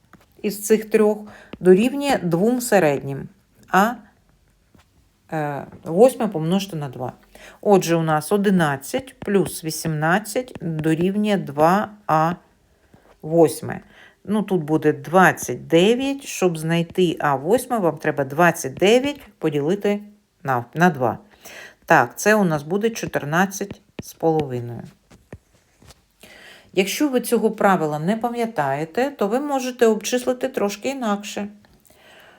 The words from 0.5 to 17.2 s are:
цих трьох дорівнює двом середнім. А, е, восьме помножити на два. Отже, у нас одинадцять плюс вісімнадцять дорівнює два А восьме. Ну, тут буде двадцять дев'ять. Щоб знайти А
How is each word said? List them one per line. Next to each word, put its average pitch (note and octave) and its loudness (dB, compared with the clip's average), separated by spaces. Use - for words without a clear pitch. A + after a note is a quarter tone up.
цих G#3+ 2
трьох G#3+ 2
дорівнює B3+ 4
двом G3 0
середнім. C#3+ 0
А, G3 2
е, D3 -6
восьме A3 4
помножити F3 -2
на D3 -8
два. B2 -10
Отже, E3+ 4
у E3 0
нас D#3 -2
одинадцять G3 0
плюс F#3+ -2
вісімнадцять E3 -4
дорівнює F3 0
два E3 0
А D#3 2
восьме. D#3 2
Ну, G#3 -2
тут F#3 -2
буде D3+ 2
двадцять C#3 0
дев'ять. A#3+ 2
Щоб F3+ -2
знайти E3+ 0
А C#3+ 0